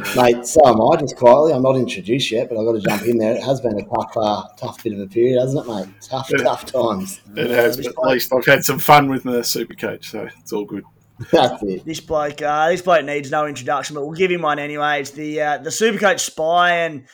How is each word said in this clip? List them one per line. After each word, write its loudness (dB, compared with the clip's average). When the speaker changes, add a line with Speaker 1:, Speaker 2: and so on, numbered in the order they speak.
Speaker 1:
Mate, 4
so 4
am 6
I, 4
just -6
quietly. 6
I'm 0
not 2
introduced -2
yet, -2
but -4
I've -2
gotta 0
jump -4
in 2
there. 2
It -8
has -2
been -2
a -6
tough, -6
uh, 0
tough -12
bit -2
of -8
a -8
period, 2
hasn't -2
it, -8
mate? -6
Tough, -8
Speaker 2:
It 0
Speaker 1:
tough -2
times. -4
Speaker 2:
It -2
has, 2
Speaker 3:
Uh, -6
this -8
Speaker 2:
but -
at -8
Speaker 3:
bloke 0
Speaker 2:
least -2
I've 0
had 4
some -2
fun 6
with -2
the -2
Supercoach, -6
so -10
it's -14
all -4
good. -10
Speaker 1:
That's 2
it. -6
Speaker 3:
This -10
bloke, -4
uh, 0
this 0
bloke 2
needs -6
no 0
introduction, -6
but -8
we'll -8
give 2
him -2
one 0
anyway. -2
It's -10
the, -8
uh, 0
the -10
Supercoach 0
Spy, 2
and -4